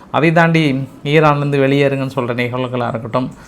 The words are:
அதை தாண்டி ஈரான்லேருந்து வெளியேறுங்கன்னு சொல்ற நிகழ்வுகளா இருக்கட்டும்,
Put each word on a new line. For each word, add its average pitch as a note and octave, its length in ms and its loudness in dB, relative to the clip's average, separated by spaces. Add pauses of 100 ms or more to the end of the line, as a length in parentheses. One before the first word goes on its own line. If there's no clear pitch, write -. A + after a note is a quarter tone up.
(100)
அதை D#3 220 2
தாண்டி D#3+ 560 2 (160)
ஈரான்லேருந்து C#3+ 540 2
வெளியேறுங்கன்னு C3+ 560 2
சொல்ற B2 200 -4
நிகழ்வுகளா B2 540 -4
இருக்கட்டும், A#2 460 -6 (140)